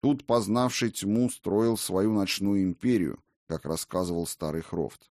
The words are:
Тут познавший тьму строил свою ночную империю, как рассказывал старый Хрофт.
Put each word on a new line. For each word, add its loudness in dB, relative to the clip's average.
Тут 0
познавший 2
тьму 2
строил 2
свою 0
ночную 0
империю, 0
как -6
рассказывал -2
старый -6
Хрофт. -8